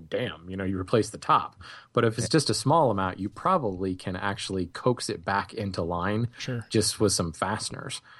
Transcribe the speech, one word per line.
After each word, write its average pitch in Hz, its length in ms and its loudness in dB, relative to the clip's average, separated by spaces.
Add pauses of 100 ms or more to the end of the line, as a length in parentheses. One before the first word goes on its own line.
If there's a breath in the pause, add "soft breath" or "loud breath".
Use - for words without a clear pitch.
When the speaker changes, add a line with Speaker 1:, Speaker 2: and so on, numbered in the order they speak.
Speaker 1:
damn, 90 400 -6
you 92 60 -8
know, 98 80 -4
you 95 160 -2
replace 101 300 2
the - 80 -12
top. - 440 2 (300 loud breath)
But 117 140 2
if 117 120 2
it's 117 100 -2
Speaker 2:
Yeah. - 100 -2
Speaker 1:
just 143 120 4
a 110 40 2
small 143 360 4
amount, 95 300 0
you 98 80 -2
probably 98 680 0
can 92 200 -6
actually 95 520 -2
coax - 420 0
it 87 160 -8
back 98 280 0
into 98 280 -4
line 92 560 0
Speaker 3:
Sure. 120 320 -6
Speaker 1:
just - 320 2
with 101 100 6
some 85 220 0
fasteners - 680 -4 (200 loud breath)